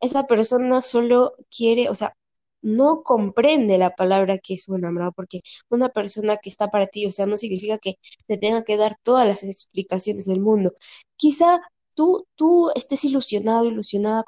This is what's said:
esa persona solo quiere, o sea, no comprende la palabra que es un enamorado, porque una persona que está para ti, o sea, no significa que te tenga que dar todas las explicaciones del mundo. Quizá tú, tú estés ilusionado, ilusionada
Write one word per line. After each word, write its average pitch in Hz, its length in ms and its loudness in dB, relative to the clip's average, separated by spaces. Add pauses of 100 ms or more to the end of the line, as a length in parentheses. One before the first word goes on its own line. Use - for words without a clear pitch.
esa 269 260 0
persona 247 560 2
solo 247 520 2 (160)
quiere, 233 400 0
o 208 40 -4
sea, - 200 -4 (480)
no 277 400 2
comprende 220 760 2
la 185 180 2
palabra 190 420 2
que 190 160 -10
es 180 140 -10
un 190 100 -6
enamorado, 175 340 -4
porque 185 280 -14 (300)
una 247 200 0
persona 208 460 -4
que 202 140 -14
está 208 180 -4
para 208 180 0
ti, 208 200 -6
o 190 60 -4
sea, 196 140 -2
no 208 100 -2
significa 208 420 -6
que 190 160 -8 (320)
te 208 120 -4
tenga 226 260 -2
que 214 120 -2
dar 214 260 0
todas 247 240 4
las 196 180 0
explicaciones 190 800 -6
del 190 140 0
mundo. 202 320 2 (440)
Quizá 339 440 4 (340)
tú, 339 320 0 (100)
tú 339 380 4
estés - 300 -2
ilusionado, 233 600 0
ilusionada 214 640 -4